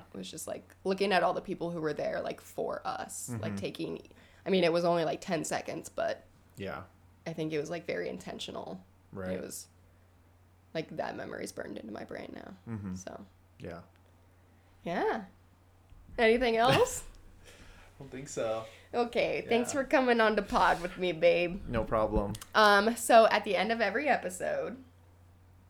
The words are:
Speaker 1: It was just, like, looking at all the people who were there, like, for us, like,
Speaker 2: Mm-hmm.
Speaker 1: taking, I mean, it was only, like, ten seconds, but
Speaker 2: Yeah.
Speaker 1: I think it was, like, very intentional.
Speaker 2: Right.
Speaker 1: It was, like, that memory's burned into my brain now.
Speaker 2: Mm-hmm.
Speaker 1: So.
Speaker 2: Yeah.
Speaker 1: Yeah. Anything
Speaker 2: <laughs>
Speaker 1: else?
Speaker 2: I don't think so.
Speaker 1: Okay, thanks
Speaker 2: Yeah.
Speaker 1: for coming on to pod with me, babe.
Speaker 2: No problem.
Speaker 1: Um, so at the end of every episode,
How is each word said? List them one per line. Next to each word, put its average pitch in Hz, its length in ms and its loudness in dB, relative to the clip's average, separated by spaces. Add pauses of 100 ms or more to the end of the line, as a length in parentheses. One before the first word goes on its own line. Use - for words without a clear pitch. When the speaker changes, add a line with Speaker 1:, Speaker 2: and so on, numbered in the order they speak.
(140)
Speaker 1:
It - 20 -14
was - 140 -12
just, - 180 -12
like, - 260 -12 (100)
looking 196 280 0
at 175 100 4
all 180 120 2
the 180 80 -6
people 175 280 -6
who 170 100 -6
were 151 120 -2
there, - 300 -4
like, - 180 -8
for - 460 -6
us, - 440 -8 (100)
like, 107 120 -6
Speaker 2:
Mm-hmm. - 40 -6
Speaker 1:
taking, 170 460 -8 (440)
I - 40 -2
mean, 185 140 4
it 165 80 4
was 170 120 2
only, 170 200 2
like, - 160 -2
ten 160 240 -4
seconds, - 460 -6
but - 340 -4 (320)
Speaker 2:
Yeah. 90 260 -8 (440)
Speaker 1:
I 165 80 -6
think 156 180 -4
it 151 80 0
was, 151 100 -6
like, 170 160 -8
very - 220 -4
intentional. - 720 -10 (300)
Speaker 2:
Right. 185 200 -6
Speaker 1:
It 185 100 -4
was, - 240 -12 (1080)
like, 160 240 -8
that 67 200 -6
memory's - 360 -8
burned - 240 -10
into - 160 -12
my 101 120 -10
brain - 300 -12
now. - 200 -16 (200)
Speaker 2:
Mm-hmm. 98 200 -8
Speaker 1:
So. - 320 -12 (320)
Speaker 2:
Yeah. 85 220 -12 (1040)
Speaker 1:
Yeah. 226 380 -2 (960)
Anything 233 380 4
Speaker 2:
<laughs> - 0 -
Speaker 1:
else? 277 460 4 (440)
Speaker 2:
I - 560 -20
don't 135 80 -18
think 131 180 -12
so. 113 360 -4 (300)
Speaker 1:
Okay, 226 540 0
thanks 233 260 2
Speaker 2:
Yeah. 277 80 0
Speaker 1:
for - 20 -4
coming 254 360 4
on 220 160 6
to 208 60 4
pod 170 400 4
with 180 160 -6
me, 180 140 0
babe. 170 560 4
Speaker 2:
No 113 160 0
problem. 107 480 2 (220)
Speaker 1:
Um, 214 420 6
so 226 320 8
at 208 160 2
the 196 120 0
end 190 140 2
of 226 100 -2
every 226 280 0
episode, 160 680 -2 (920)